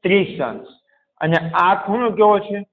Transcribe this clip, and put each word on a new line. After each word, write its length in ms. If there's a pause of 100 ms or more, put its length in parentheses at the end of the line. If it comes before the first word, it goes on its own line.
ત્રીસ 380
અંશ. 280 (520)
અને 320
આ 220
ખૂણો 360
કેવો 280
છે? 340